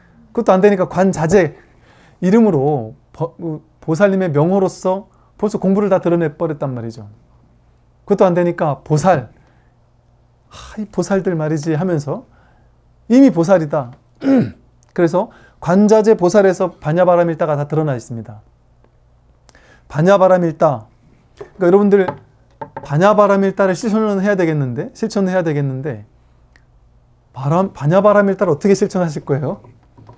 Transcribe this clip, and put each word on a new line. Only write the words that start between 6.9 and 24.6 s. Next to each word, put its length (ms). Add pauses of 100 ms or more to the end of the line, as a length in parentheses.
그것도 200
안 80
되니까 460
보살, 500 (1200)
"아, 320
이 40
보살들 500
말이지." 380
하면서 520 (840)
이미 200
보살이다. 600 (300)
<clears throat> 720
그래서 360 (300)
관자재 560
보살에서 560
반야바라밀다가 880
다 100
드러나 280
있습니다. 460 (1500)
반야바라밀다. 920 (500)
그러니까 300
여러분들 400 (760)
반야바라밀다를 920
실천은 460
해야 140
되겠는데, 580